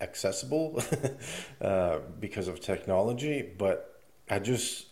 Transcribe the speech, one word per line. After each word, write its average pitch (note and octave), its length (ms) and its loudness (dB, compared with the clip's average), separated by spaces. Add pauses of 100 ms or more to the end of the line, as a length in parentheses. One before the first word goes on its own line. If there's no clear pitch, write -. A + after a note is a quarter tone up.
accessible, C#3+ 800 0 (400)
<laughs> - 400 -10
uh, F2+ 380 4 (200)
because G2 280 -4
of F2 120 -6
technology, A#2+ 1000 2
but F#2+ 420 2 (300)
I G2+ 100 4
just, A#2 520 0